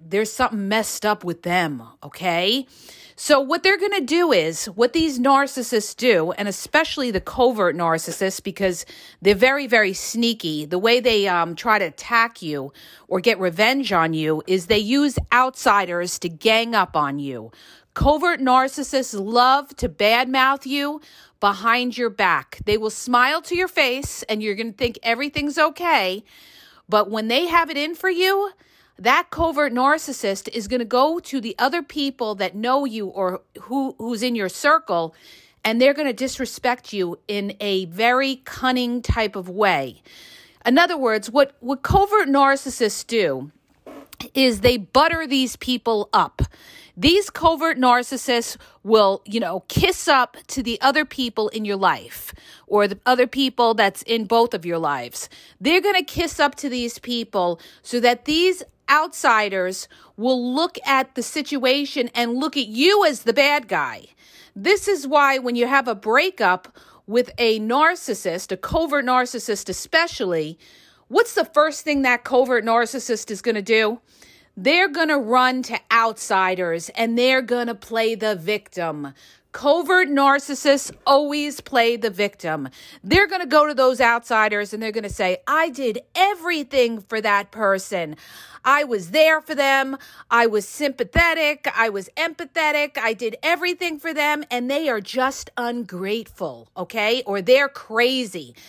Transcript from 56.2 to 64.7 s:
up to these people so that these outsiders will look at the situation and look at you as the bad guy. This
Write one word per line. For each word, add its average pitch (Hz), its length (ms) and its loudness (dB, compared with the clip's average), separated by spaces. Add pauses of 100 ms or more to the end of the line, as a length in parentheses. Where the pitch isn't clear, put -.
up 285 180 2
to 294 120 -10
these 240 320 -6
people 208 640 -4 (200)
so 240 200 -4
that 240 240 2
these 349 360 0 (280)
outsiders 214 1000 0 (300)
will 247 360 0
look 330 300 -2
at 262 300 0
the 247 80 -6
situation 269 920 -2
and 240 180 -2
look 269 240 -4
at 233 80 -2
you 339 400 4
as 294 160 0
the 233 120 0
bad 285 340 2
guy. 139 400 -6 (480)
This 349 320 0